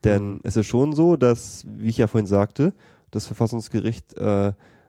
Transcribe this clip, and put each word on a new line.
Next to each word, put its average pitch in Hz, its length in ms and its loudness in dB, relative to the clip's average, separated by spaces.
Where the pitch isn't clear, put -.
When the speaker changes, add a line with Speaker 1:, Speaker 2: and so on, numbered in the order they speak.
Speaker 1:
Denn 101 300 2
Speaker 2:
Mhm. - 80 -14
Speaker 1:
es 107 140 -4
ist 107 100 2
schon 139 260 0
so, 165 240 4
dass, 120 520 0
wie 107 200 -6
ich 113 100 -4
ja 113 100 2
vorhin 107 180 0
sagte, 104 480 0
das - 160 -8
Verfassungsgericht, 113 920 -4
äh, 101 340 0